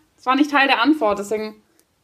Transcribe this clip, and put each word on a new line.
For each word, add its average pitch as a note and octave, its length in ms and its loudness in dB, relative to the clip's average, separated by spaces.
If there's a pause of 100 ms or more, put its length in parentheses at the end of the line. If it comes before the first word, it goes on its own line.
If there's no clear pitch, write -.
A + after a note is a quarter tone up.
(160)
das - 100 -16
war B3+ 120 0
nicht D4 120 0
Teil C#4 180 2
der B3 140 2
Antwort, A3+ 380 0
deswegen. G#3+ 360 -6 (480)